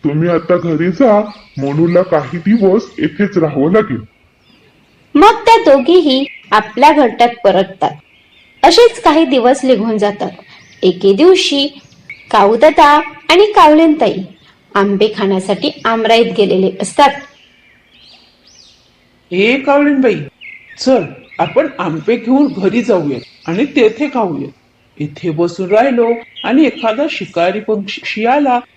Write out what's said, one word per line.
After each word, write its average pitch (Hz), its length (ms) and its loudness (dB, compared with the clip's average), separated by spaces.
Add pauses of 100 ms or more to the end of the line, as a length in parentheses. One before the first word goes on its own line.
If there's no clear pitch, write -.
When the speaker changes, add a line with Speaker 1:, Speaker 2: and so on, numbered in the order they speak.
Speaker 1:
तुम्ही 156 240 -2
आता 170 280 0
घरी 170 340 -2
जा, 208 300 2 (380)
मनूला 160 440 0
काही 165 360 -4
दिवस 202 440 0 (160)
येथेच 196 400 -4
राहावं 151 340 -2
लागेल. 202 280 0 (1120)
Speaker 2:
मग 392 180 6
त्या 453 240 2
दोघीही 285 680 2 (260)
आपल्या 240 420 2
घरट्यात 240 360 2 (160)
परततात. 190 460 0 (720)
असेच 453 400 4
काही 320 220 2
दिवस 254 400 0
निघून 220 340 0
जातात. 202 320 -4 (520)
एके 190 300 2
दिवशी 285 540 2 (640)
काऊदादा 294 720 4 (300)
आणि 415 220 4
कावलेनताई 311 600 4 (600)
आंबे 202 420 0
खाण्यासाठी 190 540 -4 (140)
आमराईत 226 520 0
गेलेले 190 340 0 (120)
असतात. 277 280 2 (2250)
Speaker 3:
ए 214 280 0
कावलेनबाई, 277 580 0 (640)
चल, 247 240 0 (360)
आपण 220 300 -2 (100)
आंबे 165 380 -4
घेऊन 240 360 0
घरी 196 300 -2
जाऊयात 160 680 -4
आणि 196 160 -2
तेथे 269 420 -2
खाऊयात. 208 440 -6 (480)
इथे 151 320 -8
बसून 175 380 -4
राहिलो 233 380 2 (380)
आणि 262 200 2
एखादा 226 460 -4
शिकारी 185 500 -4
पक्षी 214 680 -8
आला 254 340 0 (160)